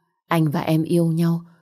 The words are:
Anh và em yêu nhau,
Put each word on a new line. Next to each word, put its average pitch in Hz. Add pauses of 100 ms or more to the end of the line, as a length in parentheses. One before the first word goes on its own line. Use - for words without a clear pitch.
(280)
Anh 160
và 151
em 160
yêu 170
nhau, 170 (200)